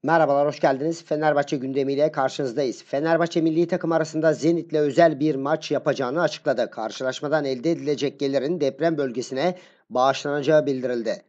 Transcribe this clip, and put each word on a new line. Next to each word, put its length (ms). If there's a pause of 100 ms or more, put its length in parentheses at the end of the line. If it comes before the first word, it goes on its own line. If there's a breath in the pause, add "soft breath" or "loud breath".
Merhabalar, 380
hoş 120
geldiniz. 440
Fenerbahçe 540
gündemiyle 540
karşınızdayız. 720
Fenerbahçe 580
milli 260
takım 240
arasında 420
Zenit'le 400
özel 460
bir 160
maç 360
yapacağını 500
açıkladı. 480
Karşılaşmadan 760
elde 260
edilecek 480
gelirin 420
deprem 360
bölgesine 580 (340 loud breath)
bağışlanacağı 760
bildirildi. 640